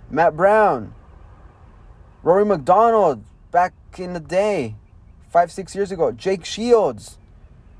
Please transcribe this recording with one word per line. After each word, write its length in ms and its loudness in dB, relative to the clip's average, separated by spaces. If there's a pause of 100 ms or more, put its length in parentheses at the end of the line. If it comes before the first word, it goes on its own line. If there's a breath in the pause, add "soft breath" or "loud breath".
Matt 260 0
Brown, 560 2 (1300)
Rory 220 2
McDonald 800 2 (280)
back 200 0 (240)
in 160 -12
the 80 -10
day, 540 -4 (560)
five, 220 0
six 220 -14
years 180 -6
ago, 180 -2
Jake 340 -6
Shields, 720 0 (640)